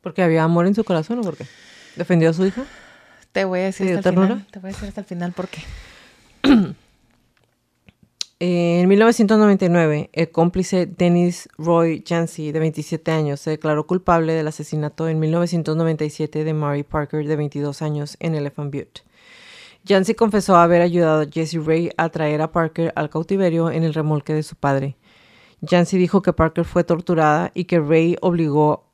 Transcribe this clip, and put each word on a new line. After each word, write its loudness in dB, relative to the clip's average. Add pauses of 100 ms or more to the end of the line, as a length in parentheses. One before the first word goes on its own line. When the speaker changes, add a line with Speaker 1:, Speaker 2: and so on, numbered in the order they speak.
Speaker 1:
¿Porque -4
había 2
amor 2
en 2
su 0
corazón -2
o -4
por -6
qué? -14 (500)
¿Defendió 2
a -2
su 0
hija? -4 (680)
Speaker 2:
Te -2
voy -2
a -2
decir -4
Speaker 1:
¿Le 0
dio 0
Speaker 2:
hasta 2
el 0
Speaker 1:
ternura? 4
Speaker 2:
final, -14
te -18
voy -14
a -12
decir -12
hasta -12
el -14
final -8
por -8
qué. -16 (800)
Speaker 1:
<clears throat> 4 (1700)
Eh, 0
en 2
mil 6
novecientos 4
noventa 4
y 2
nueve, 2
el -2
cómplice 0
Dennis 0
Roy 0
Jancy, -4
de -2
veintisiete -4
años, -2
se -6
declaró -2
culpable 2
del -2
asesinato -6
en 0
mil 0
novecientos -2
noventa 0
y -4
siete -6
de -2
Mary -2
Parker, -4
de -2
veintidós -6
años, -6
en -4
Elephant -6
Butte. -12 (840)
Jancy 2
confesó 2
haber 6
ayudado 2
a -2
Jessie -4
Ray 0
a 0
traer -2
a -4
Parker -2
al -4
cautiverio 0
en -2
el -2
remolque -2
de -2
su -12
padre. -2 (680)
Jancy 2
dijo 2
que 0
Parker 0
fue 0
torturada 0
y -4
que 0
Ray 2
obligó 0